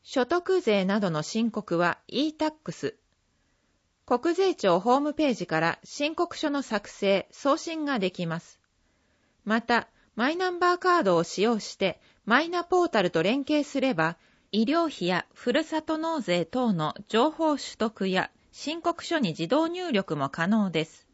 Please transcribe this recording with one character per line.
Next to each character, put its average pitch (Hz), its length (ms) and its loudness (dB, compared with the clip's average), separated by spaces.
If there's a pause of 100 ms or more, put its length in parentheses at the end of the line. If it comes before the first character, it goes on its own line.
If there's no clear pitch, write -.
所 247 240 -2
得 359 340 0
税 202 260 2
な 196 140 2
ど 190 120 0
の 156 100 -2
申 220 300 -2
告 180 260 -4
は 170 300 0
イ 302 220 -2
ー 302 60 -10
タ 311 120 -2
ッ 302 40 -2
ク 233 200 -14
ス。 - 240 -8 (1080)
国 254 280 0
税 370 220 2
庁 180 240 4
ホ 240 160 4
ー 277 60 2
ム 294 120 -2
ペ 302 160 2
ー 226 60 2
ジ 175 100 -8
か 160 140 0
ら 165 240 0
申 302 320 -6
告 339 200 -2
書 311 140 -2
の 285 140 -2
作 - 260 -6
成、 196 420 0
送 294 260 0
信 320 280 -6
が 269 140 -2
で 190 100 0
き 180 160 -6
ま 165 140 -4
す。 - 200 -20 (880)
ま 220 160 0
た、 233 260 0 (280)
マ 254 160 0
イ 339 40 -4
ナ 370 140 0
ン 349 80 -6
バ 359 160 4
ー 349 60 0
カ 349 200 4
ー 269 40 2
ド 185 120 4
を 165 80 4
使 180 200 -2
用 226 160 2
し - 160 -12
て、 - 260 -2 (240)
マ 240 160 4
イ 339 80 -4
ナ 349 140 -2
ポ 359 200 2
ー 339 60 0
タ 202 140 2
ル 175 80 2
と 160 100 0
連 262 240 0
携 302 180 2
す 277 160 -4
れ 254 140 0
ば、 160 240 -2 (340)
医 220 120 2
療 320 300 2
費 175 140 -4
や 180 240 0
ふ - 220 -4
る 311 100 2
さ 311 200 -4
と 311 160 -4
納 320 220 -4
税 175 240 0
等 240 280 0
の 156 220 -2 (120)
情 240 220 2
報 311 260 0
取 - 220 -12
得 214 320 -2
や 185 220 -2 (200)
申 330 300 -8
告 339 240 -4
書 330 140 0
に 202 100 2
自 160 180 -4
動 311 200 2
入 349 240 -6
力 190 240 0
も 139 140 -2
可 170 180 -2
能 208 240 2
で 160 140 0
す。 - 280 -20